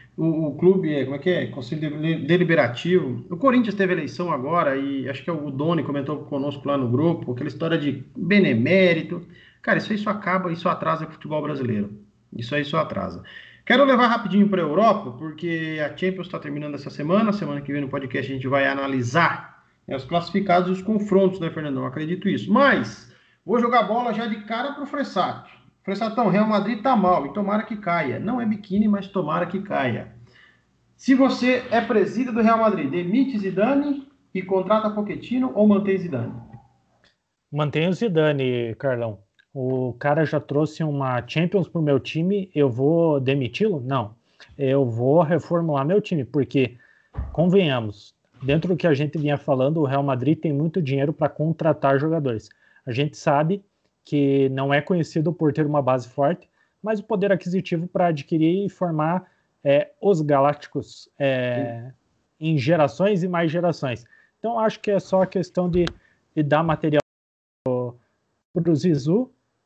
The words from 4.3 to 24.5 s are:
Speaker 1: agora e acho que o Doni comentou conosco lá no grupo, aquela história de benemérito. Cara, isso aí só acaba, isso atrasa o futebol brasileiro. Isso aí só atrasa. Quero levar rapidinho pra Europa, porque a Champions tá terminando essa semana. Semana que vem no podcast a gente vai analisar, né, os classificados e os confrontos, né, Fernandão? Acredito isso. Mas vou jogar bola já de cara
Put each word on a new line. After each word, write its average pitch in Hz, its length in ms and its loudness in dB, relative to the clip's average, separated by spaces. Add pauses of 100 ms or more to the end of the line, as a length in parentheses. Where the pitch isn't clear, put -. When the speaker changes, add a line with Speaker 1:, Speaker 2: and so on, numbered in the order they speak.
Speaker 1:
agora 139 440 0
e 139 320 -4
acho 135 140 -8
que - 80 -6
o 147 220 -6
Doni 151 320 0
comentou 143 400 -6
conosco 143 420 -6
lá 143 100 0
no 123 140 -2
grupo, 160 400 0
aquela 123 180 -6
história 165 300 -2
de 143 260 -4 (120)
benemérito. 170 1080 2 (380)
Cara, 208 160 0
isso - 140 -4
aí 214 60 0
só 208 120 -4
acaba, 180 420 -2
isso 165 160 -4
atrasa 156 380 -2
o - 60 -16
futebol 151 280 -8
brasileiro. 127 640 -6 (320)
Isso 120 180 -6
aí 147 100 -2
só 160 140 -2
atrasa. 92 440 -4 (440)
Quero 254 180 6
levar 247 220 6
rapidinho 208 420 4
pra 180 140 0
Europa, 180 560 2
porque 160 680 -4
a 143 120 -6
Champions 185 320 -4
tá 165 100 -8
terminando 147 380 -8
essa - 120 -14
semana. 190 440 0
Semana 143 280 -6
que 143 120 -8
vem 143 80 -2
no 135 80 -4
podcast 135 420 -6
a 135 40 -6
gente 131 120 -6
vai 139 220 2
analisar, 139 960 -2 (200)
né, 135 120 -6
os 131 80 -10
classificados 180 640 2
e 185 40 0
os 185 80 -2
confrontos, 196 600 2
né, 165 100 -4
Fernandão? 143 340 -6
Acredito 160 440 -4
isso. 139 240 -2
Mas 226 600 2 (320)
vou 214 140 0
jogar 240 240 2
bola 220 320 -2
já 233 120 -4
de 214 180 -6
cara 247 300 -6